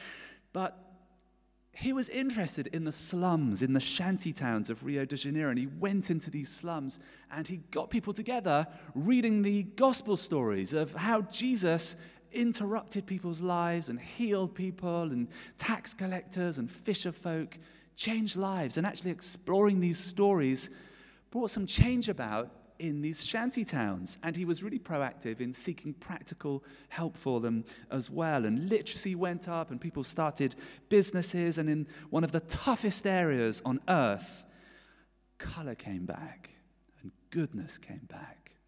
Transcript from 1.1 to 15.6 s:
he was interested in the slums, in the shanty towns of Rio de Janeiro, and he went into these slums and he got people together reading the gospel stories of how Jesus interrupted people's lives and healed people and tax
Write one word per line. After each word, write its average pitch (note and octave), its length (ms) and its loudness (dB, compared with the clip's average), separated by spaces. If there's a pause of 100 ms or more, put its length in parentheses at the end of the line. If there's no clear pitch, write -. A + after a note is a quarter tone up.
he C4 220 -2
was C4 160 0
interested A3 580 -2
in E3 180 -4
the D#3 60 -2
slums, D#3+ 720 2
in C3 120 4
the C3+ 60 6
shanty F3+ 540 -2
towns A2+ 380 -2
of A2+ 120 -6
Rio C#3 220 -2
de C#3+ 100 -4
Janeiro, C#3+ 360 0
and B2 80 0
he C3+ 80 -2
went F#3 420 0
into D#3+ 220 0
these C#3 180 -6
slums D#3 500 -6 (300)
and D#3 180 -8
he F3+ 100 -6
got - 340 -6
people G#3 220 0
together G3 540 2 (280)
reading A3 480 6
the G3+ 200 4
gospel A#3 540 4
stories A2 560 2
of D#3 200 0
how A3 280 2
Jesus F3+ 760 0 (360)
interrupted G#3 760 0
people's F3 360 -4
lives E3+ 480 0
and A#2+ 100 -4
healed G3 560 0
people F3+ 480 -2
and B2 240 0 (300)
tax - 360 -4